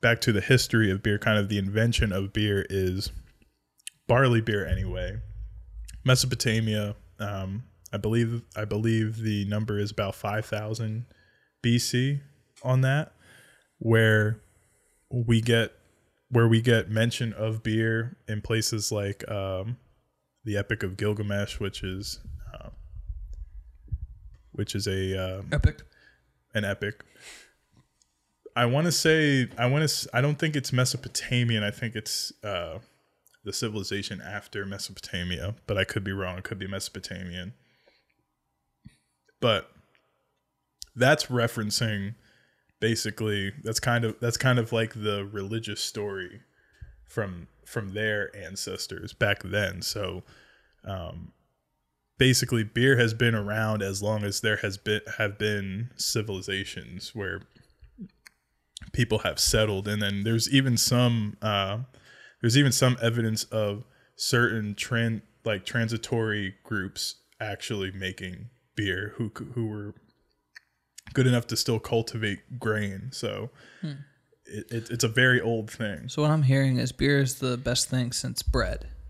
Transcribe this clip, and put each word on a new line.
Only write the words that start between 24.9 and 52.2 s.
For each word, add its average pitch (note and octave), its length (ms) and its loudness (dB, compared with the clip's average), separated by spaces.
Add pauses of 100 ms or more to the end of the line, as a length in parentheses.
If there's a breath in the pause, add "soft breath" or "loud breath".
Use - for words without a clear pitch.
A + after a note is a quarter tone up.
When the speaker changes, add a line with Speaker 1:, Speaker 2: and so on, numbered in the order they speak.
Speaker 1:
um, G2 100 -12
Speaker 2:
Epic. - 320 2 (720 soft breath)
Speaker 1:
an G#2 100 0
epic. G2+ 380 -4 (1500 loud breath)
I A#2+ 120 4
wanna D3+ 260 4
say, D3 560 6 (100)
I A#2+ 80 2
wanna C#3+ 200 4
s-, - 280 -2
I A#2+ 60 4
don't D3 180 2
think D#3 160 0
it's C#3 180 -2
Mesopotamian. B2 920 0
I G#2 80 -2
think A2 240 -6
it's, - 360 -6 (120)
uh, E2+ 340 -6 (680 soft breath)
the G2+ 80 -8
civilization G2+ 680 -4
after G2+ 460 -10
Mesopotamia, F#2 880 -6 (140)
but G2+ 100 0
I F#2 60 4
could - 180 -4
be G2 80 -4
wrong. F#2 280 -4
It F#2 40 -14
could G2 160 -10
be G2 80 -8
Mesopotamian. F#2 840 -10 (1900 soft breath)
But A2+ 300 2 (1200)
that's B2+ 320 4
referencing, A2 880 -2 (680 soft breath)
basically, G#2+ 720 0 (100)
that's - 180 -2
kind A#2+ 240 2
of, A2 160 -2
that's A#2 160 0
kind B2+ 220 4
of A2+ 140 -2
like A2+ 220 0
the G#2 360 -2
religious G#2 500 -6
story G2+ 600 -6 (640 soft breath)
from, F#2 440 -6 (160)
from G2+ 300 -8
their G#2+ 420 -2
ancestors F#2 760 -10
back G#2 320 0
then. F#2 380 -2
So, F#2 400 -6 (640 soft breath)
um, E2+ 480 -10 (840)
basically, B2 460 4